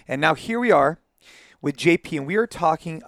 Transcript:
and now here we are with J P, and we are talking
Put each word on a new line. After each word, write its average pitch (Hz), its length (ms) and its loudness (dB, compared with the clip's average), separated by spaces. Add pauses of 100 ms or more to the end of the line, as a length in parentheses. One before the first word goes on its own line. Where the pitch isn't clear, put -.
and 131 120 -6
now 156 160 2
here 226 240 -6
we 240 120 2
are 151 280 4 (640)
with 143 160 -6
J 170 200 2
P, - 200 -8
and 139 100 -8
we 175 80 -4
are 226 100 0
talking 160 640 -4